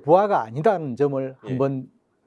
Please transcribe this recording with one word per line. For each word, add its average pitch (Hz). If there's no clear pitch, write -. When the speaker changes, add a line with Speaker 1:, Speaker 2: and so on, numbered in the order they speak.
Speaker 1:
부하가 180
아니다는 147
점을 135
Speaker 2:
예. -
Speaker 1:
한번 131